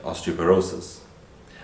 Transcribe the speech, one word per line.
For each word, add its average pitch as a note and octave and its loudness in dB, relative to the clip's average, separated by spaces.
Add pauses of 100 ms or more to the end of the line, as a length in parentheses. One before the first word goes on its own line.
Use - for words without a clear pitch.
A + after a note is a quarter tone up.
osteoporosis. - 0 (640)